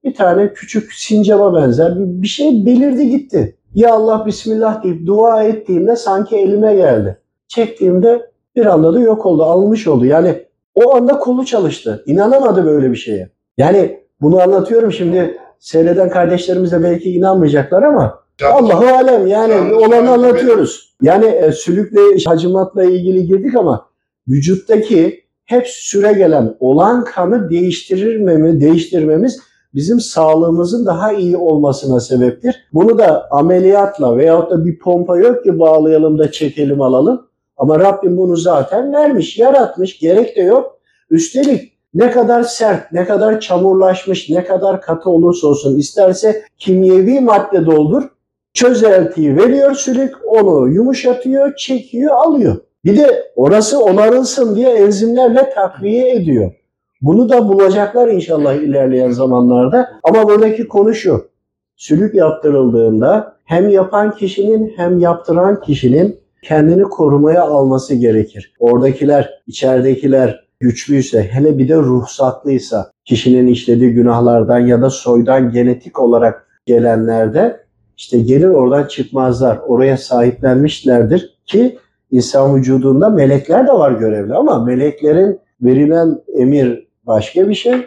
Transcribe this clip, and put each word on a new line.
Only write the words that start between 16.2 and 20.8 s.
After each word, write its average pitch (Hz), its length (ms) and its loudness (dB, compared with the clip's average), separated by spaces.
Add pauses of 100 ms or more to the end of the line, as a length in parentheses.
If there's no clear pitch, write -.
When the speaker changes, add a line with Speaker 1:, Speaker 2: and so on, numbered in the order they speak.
Speaker 1:
de 170 120 0
belki 175 280 -2
inanmayacaklar 175 720 0
ama 247 360 0 (220)
Speaker 2:
Ya, 277 100 0
Speaker 1:
Allahu 240 440 4
alem, 254 320 2
yani 220 260 0
Speaker 2:
ya, 196 240 0
Speaker 1:
olanı 220 140 4
Speaker 2:
ben, 240 140 4
Speaker 1:
anlatıyoruz. 247 960 0